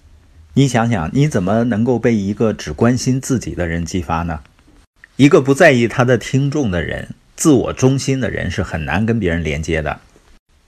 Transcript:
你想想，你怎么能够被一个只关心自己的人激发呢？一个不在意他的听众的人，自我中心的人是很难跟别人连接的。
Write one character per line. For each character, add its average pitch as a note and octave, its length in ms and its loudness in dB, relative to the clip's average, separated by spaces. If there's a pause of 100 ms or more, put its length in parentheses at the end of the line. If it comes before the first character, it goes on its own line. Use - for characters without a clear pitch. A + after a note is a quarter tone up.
(540)
你 C#3 140 4
想 A#2 220 0
想， E2+ 220 -2
你 C#3+ 160 2
怎 B2+ 160 -2
么 G#2+ 200 2
能 A2+ 200 0
够 B2 140 0
被 A#2 180 2
一 G2+ 200 -2
个 G#2+ 180 0
只 - 180 -10
关 A#2 240 2
心 B2+ 240 -2
自 C3 200 -2
己 - 160 -10
的 F2 120 -4
人 E2+ 160 -4
激 F2 180 -4
发 E2 200 -4
呢？ D#2+ 200 -6 (760)
一 C#3 120 6
个 E3+ 100 6
不 C3+ 140 2
在 D#3+ 180 6
意 A#2+ 160 4
他 B2 160 0
的 B2 140 4
听 C3+ 340 -2
众 C#3 180 -2
的 F2 120 -2
人， D2+ 340 -8 (220)
自 E3 140 4
我 A#2+ 220 4
中 C3 240 2
心 C3+ 220 -2
的 A2 100 -4
人 - 220 -6
是 F2+ 100 -6
很 D#2+ 220 -6
难 F2 220 -2
跟 A2+ 120 0
别 F#2+ 120 -2
人 E2+ 120 -2
连 D#2 220 -4
接 D#2 180 -2
的。 D2 200 -6 (680)